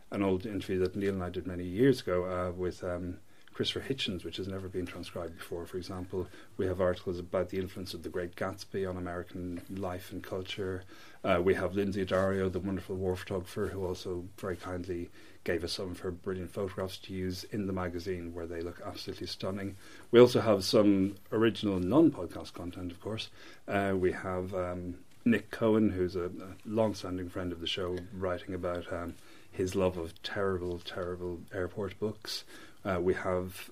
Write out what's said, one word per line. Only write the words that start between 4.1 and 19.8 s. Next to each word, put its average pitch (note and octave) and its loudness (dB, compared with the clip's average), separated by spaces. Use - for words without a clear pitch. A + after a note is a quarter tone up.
which E2+ -8
has F#2+ -4
never F#2+ -6
been F#2 -4
transcribed E2+ -8
before, E2+ -6
for F#2 -8
example. F#2 -4
We F#2+ 2
have F#2 2
articles F2+ 2
about F2+ 0
the F#2+ -6
influence F#2 -4
of E2 -10
The D#2+ -8
Great F2 -4
Gatsby F#2+ -4
on F#2 -2
American F2+ -6
life F#2 -6
and F#2 -6
culture. F#2+ -4
Uh, F2+ 6
we F#2 6
have F2+ 0
Lindsay G2 2
Dario, F#2+ 4
the F2+ -2
wonderful F#2+ -2
war F#2 0
photographer, F#2+ -4
who F#2+ -2
also F2+ -4
very F#2 -4
kindly F2+ -4
gave F2 2
us E2 -2
some F#2+ -4
of F2 -8
her F#2+ -4
brilliant F2+ -6
photographs F#2+ -4
to - -10
use F#2 -2
in G#2 -2
the G2 0
magazine, F2 -4
where E2+ -6
they E2+ -6
look E2+ -8
absolutely F2+ -8
stunning. G2 -4